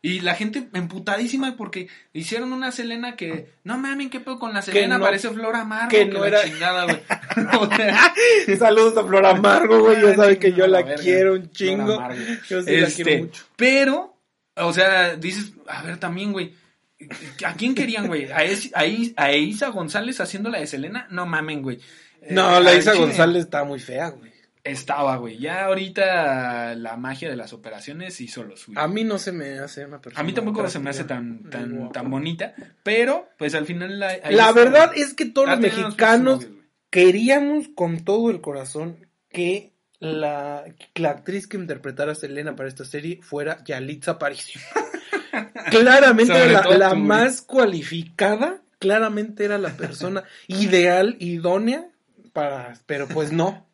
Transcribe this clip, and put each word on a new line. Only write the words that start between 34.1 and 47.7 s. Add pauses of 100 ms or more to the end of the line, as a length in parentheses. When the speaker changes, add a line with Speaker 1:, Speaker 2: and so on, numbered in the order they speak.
Speaker 2:
La
Speaker 1:
está,
Speaker 2:
verdad
Speaker 1:
güey.
Speaker 2:
es
que
todos
Speaker 1:
Ha
Speaker 2:
los
Speaker 1:
tenido
unos
Speaker 2:
mexicanos
Speaker 1:
personajes,
güey. (200)
Speaker 2:
queríamos
con
todo
el
corazón (220)
que (260)
la, (320)
la
actriz
que
interpretara
a
Selena
para
esta
serie
fuera
Yalitza
Aparicio.
Speaker 1:
<laughs> (1000)
Speaker 2:
Claramente
Speaker 1:
Sobre
Speaker 2:
era
la,
Speaker 1:
todo
Speaker 2:
la
Speaker 1:
tú,
güey.
Speaker 2:
más
cualificada, (180)